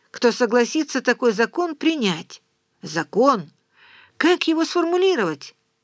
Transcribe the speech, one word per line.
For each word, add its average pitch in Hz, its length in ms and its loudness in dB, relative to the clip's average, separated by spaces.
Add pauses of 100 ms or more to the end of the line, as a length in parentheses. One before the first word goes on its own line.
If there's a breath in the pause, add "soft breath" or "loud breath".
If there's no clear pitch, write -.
(100)
кто 233 220 2
согласится 240 680 0
такой 233 320 0
закон 285 440 -2
принять. 220 680 -2 (400)
Закон. 170 680 0 (680 soft breath)
Как 339 320 2
его 330 160 0
сформулировать? 339 920 -2 (280)